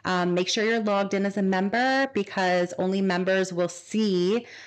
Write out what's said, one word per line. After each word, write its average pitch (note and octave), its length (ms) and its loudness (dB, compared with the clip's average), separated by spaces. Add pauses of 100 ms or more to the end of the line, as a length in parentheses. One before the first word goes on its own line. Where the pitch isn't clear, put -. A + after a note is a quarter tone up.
Um, F3+ 300 0
make F#3 140 0
sure G#3+ 160 0
you're A3+ 160 2
logged G3+ 340 0
in G3 100 0
as G3 120 -2
a G#3 60 0
member A#3 680 2
because F3+ 680 0
only F#3+ 220 0
members F#3 520 0
will F3 160 0
see, G#3 800 0 (200)